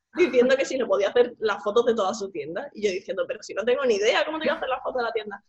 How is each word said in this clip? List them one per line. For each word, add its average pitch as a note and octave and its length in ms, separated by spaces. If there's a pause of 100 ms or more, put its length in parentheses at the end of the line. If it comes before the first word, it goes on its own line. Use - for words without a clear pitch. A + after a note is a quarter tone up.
(140)
<laughs> - 20
diciendo B3+ 400
que C4+ 80
si C4 140
no A#3 80
podía G3 220
hacer A#3+ 320
las G#3 240
fotos A3 200
de A#3 100
toda G#3 200
su G3+ 160
tienda. E3+ 440
Y G#3 120
yo G3 60
diciendo, F3+ 340
"Pero - 160
si - 120
no G3+ 100
tengo B3+ 200
ni A3+ 120
idea, C#4+ 280
¿cómo D#4 140
te D#4 80
voy D4 80
a - 20
hacer C#4+ 120
las B3+ 160
fotos B3+ 140
de A#3+ 40
la A3+ 100
tienda?". G#3 360